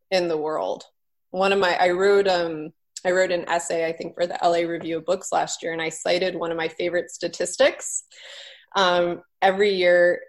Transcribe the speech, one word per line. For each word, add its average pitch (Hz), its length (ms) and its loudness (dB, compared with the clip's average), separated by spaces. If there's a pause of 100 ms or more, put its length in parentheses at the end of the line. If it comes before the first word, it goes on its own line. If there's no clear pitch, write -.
in 185 180 2
the 165 100 -2
world. 151 480 -4 (440)
One 190 240 0
of 196 60 2
my, 180 200 2
I 180 120 4
wrote, 196 360 4
um, 165 440 -2 (340)
I 185 60 2
wrote 180 200 2
an 175 160 -2
essay, 170 380 -2
I 160 80 -4
think, - 220 -10
for 175 100 0
the - 180 -6
L 170 120 4
A 170 100 2
Review 165 320 -6
of 160 80 -10
Books 185 260 -4
last 165 300 -2
year, 165 100 -6
and 165 100 -6
I 160 80 -4
cited 180 460 -2
one 165 140 -6
of 165 80 -4
my 160 100 -4
favorite 175 440 -4
statistics. - 920 -2 (720)
Um, 175 460 2 (180)
every 196 360 4
year, 175 540 4